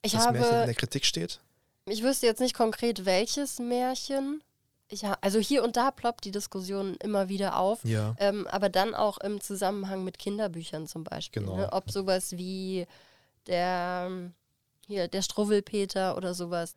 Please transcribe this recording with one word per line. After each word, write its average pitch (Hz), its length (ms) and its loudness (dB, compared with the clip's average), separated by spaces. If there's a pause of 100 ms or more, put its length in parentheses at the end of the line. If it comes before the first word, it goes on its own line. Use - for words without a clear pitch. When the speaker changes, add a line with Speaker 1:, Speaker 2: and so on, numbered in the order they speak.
Speaker 1:
Ich 214 120 0
Speaker 2:
Dass 226 120 6
Speaker 1:
habe 233 140 4
Speaker 2:
Märchen 233 220 6
in 220 40 4
der 120 100 0
Kritik - 300 -2
steht? - 340 0 (460)
Speaker 1:
Ich 214 160 -4
wüsste 262 240 2
jetzt 226 140 4
nicht 247 160 2
konkret, 220 500 0
welches 226 540 2
Märchen. 262 800 -2 (460)
Ich 208 180 -8
ha-, 196 160 0
also 196 160 2
hier 226 260 4
und 233 140 0
da 262 140 4
ploppt - 340 -4
die 196 60 -8
Diskussion 196 640 -4
immer 196 340 0
wieder 196 300 0
auf, 202 260 2
Speaker 2:
Ja. 110 320 2
Speaker 1:
ähm, 202 300 0
aber 196 220 2
dann 190 260 2
auch 208 240 0
im 202 220 -4
Zusammenhang 196 640 -2
mit 185 140 -6
Kinderbüchern 170 720 -6
zum 160 160 -10
Beispiel, - 400 -6
Speaker 2:
Genau. 190 140 -4
Speaker 1:
ne? 196 160 -2
Ob - 180 -2
sowas 190 460 0
wie 185 500 -4 (580)
der, 180 640 -2 (800)
hier, 196 200 -2
der 196 140 -4
Struwwelpeter 202 960 0
oder 180 160 -4
sowas. 175 440 -4